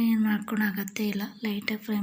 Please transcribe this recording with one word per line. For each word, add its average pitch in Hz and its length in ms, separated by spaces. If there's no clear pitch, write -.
ಏನು 220 180
ಮಾಡ್ಕೊಳೋ 214 420
ಅಗತ್ಯ 202 420
ಇಲ್ಲ, 202 100
ಲೈಟಾಗಿ 208 420
ಫ್ರೈ 214 160